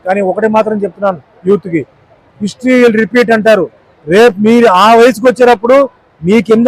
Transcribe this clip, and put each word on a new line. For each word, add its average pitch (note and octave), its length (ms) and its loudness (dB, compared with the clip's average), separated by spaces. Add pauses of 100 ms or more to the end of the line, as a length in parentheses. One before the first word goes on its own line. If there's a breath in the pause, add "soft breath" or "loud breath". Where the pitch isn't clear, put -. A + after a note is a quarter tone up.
కానీ F#3+ 140 -2 (100)
ఒకటే G#3 260 -6
మాత్రం G#3+ 280 -2
చెప్తున్నాను F#3+ 360 -6 (280)
యూత్‌కి, E3+ 340 -4 (580)
history B3 420 -4
will A#3 180 2
repeat A3 340 -2
అంటారు. G#3+ 300 0 (400)
రేపు G3+ 300 2 (100)
మీరు A#3 220 2 (160)
ఆ - 20 4 (140)
వయసుకు A#3 300 2
వచ్చేటప్పుడు A#3+ 460 0 (520)
మీ G3+ 80 2 (120)
కింద A3+ 200 2